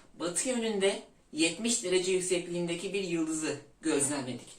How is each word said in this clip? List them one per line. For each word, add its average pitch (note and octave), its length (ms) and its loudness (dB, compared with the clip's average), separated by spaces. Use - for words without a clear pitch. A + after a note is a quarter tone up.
Batı C4 340 -2
yönünde A3 540 2
yetmiş E3 520 2
derece F3+ 280 2
yüksekliğindeki F3 800 0
bir G3 100 0
yıldızı D#3 540 -2
gözlemledik. C#3+ 680 -2